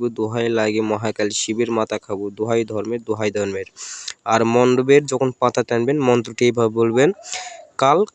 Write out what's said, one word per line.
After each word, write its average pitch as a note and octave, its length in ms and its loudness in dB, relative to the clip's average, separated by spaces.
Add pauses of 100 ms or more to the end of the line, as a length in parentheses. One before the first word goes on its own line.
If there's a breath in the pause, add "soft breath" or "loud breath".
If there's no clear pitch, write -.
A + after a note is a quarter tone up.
দোহাই A2+ 400 -4
লাগে A2 320 0
মহাকাল G#2+ 500 -2
শিবের A2+ 400 -4
মাথা A2 280 -2
খাবো। G2+ 320 -8
দোহাই A2+ 340 -2
ধর্মের, G#2+ 380 -6
দোহাই G#2+ 280 -4
ধর্মের।" G2 380 -6 (560 loud breath)
আর A2+ 200 2
মণ্ডপের B2+ 600 4
যখন C3 320 0
পাতা B2 240 2
টানবেন, A#2+ 360 0
মন্ত্রটি B2 460 2
এইভাবে A#2 300 2
বলবেন, A#2 360 4 (680 loud breath)
"কাল C#3 200 4 (160)